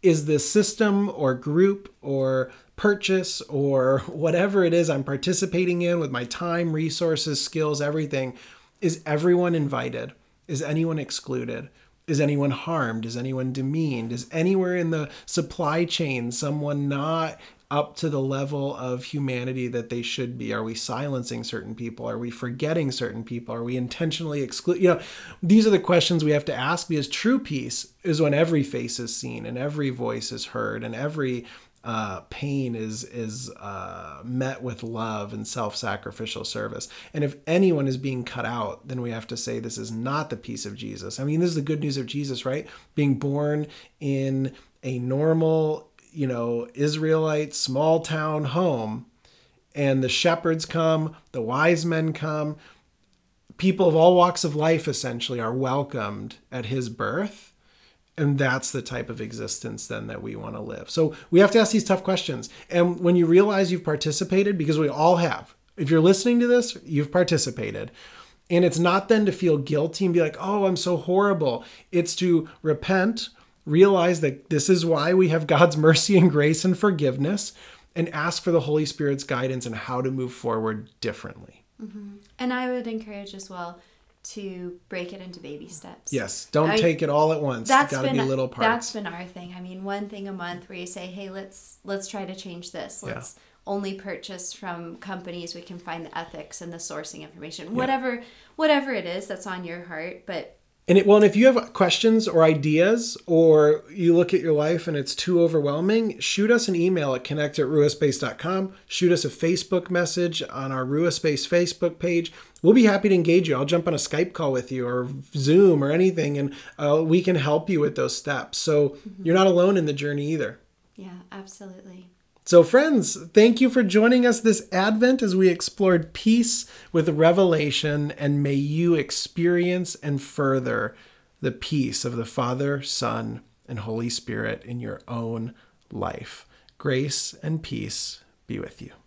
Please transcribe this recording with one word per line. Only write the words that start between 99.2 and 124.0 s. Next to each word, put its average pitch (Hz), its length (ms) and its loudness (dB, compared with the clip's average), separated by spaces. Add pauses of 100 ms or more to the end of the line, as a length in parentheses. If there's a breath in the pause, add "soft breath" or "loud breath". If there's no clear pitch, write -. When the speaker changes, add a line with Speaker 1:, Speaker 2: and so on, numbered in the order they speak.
Speaker 2:
that's 185 200 -8
on 180 180 -8
your 170 200 -10
heart, 170 400 -12
but - 320 -10 (320)
Speaker 1:
And 175 100 8
it, 196 80 4
well, 202 100 10
and 214 100 8
if 190 100 4
you 233 100 8
have 240 280 4
questions 220 540 4
or 165 160 6
ideas, 160 720 4 (100)
or 156 640 6
you 170 260 4
look 175 160 4
at 185 80 4
your 160 140 2
life 156 340 0
and 156 80 -2
it's 139 180 -4
too 175 280 2
overwhelming, 165 760 2
shoot 208 320 0
us 233 160 4
an 190 100 0
email 170 380 2
at 123 100 -6
connect 147 340 -4
at 143 80 2
ruaspace 147 540 2
dot 123 180 -6
com. 190 340 -4 (140)
Shoot 175 260 2
us 175 140 2
a - 40 -2
Facebook 175 600 -2
message 175 600 0
on 135 220 -6
our 131 140 -4
Ruaspace 151 600 0
Facebook 175 520 0
page. 170 340 -2 (300 loud breath)
We'll 180 120 8
be 240 100 8
happy 202 260 4
to 196 40 6
engage 170 340 4
you. 139 80 2
I'll 135 100 0
jump 170 200 2
on 170 60 0
a 147 60 0
Skype 170 340 -2
call 147 180 -2
with 127 220 -4
you 127 140 -4
or 123 220 -2 (280)
Zoom 151 480 6
or 139 60 2
anything, 160 480 2
and, 143 160 -4 (240 loud breath)
uh, 147 260 4
we 165 160 4
can 180 160 2
help 151 320 0
you 180 100 2
with 147 160 0
those 131 220 -2
steps. - 400 -6
So 147 340 2
Speaker 2:
Mm-hmm. 190 360 -16
Speaker 1:
you're 165 80 4
not 190 120 6
alone 185 300 6
in 170 80 2
the 151 80 -2
journey 143 400 -4
either. 127 280 -6 (360)
Speaker 2:
Yeah, 185 220 -18 (120)
absolutely. 190 800 -18 (380)
Speaker 1:
So 175 160 10
friends, 254 540 4 (160)
thank 233 300 6
you 254 80 6
for 254 120 4
joining 226 440 4